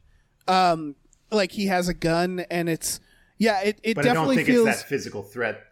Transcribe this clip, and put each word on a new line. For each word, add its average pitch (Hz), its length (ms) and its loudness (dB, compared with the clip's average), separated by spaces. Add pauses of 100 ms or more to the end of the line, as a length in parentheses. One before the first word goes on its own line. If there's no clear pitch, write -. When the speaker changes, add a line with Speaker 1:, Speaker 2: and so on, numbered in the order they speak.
(480)
Speaker 1:
Um, 170 480 2 (360)
like, 208 220 0
he 202 140 -2
has 180 200 0
a 180 60 -2
gun, 175 480 -2 (100)
and 170 180 -2
it's, - 300 -4 (380)
yeah, 208 240 0
it, 208 220 -2
it 220 120 -2
Speaker 2:
But 233 100 0
I - 20 4
don't 247 80 4
Speaker 1:
definitely 262 220 2
Speaker 2:
think - 100 0
Speaker 1:
feels 240 200 4
Speaker 2:
it's - 140 -2
that - 80 -16
physical 104 340 -6
threat 113 380 -6 (100)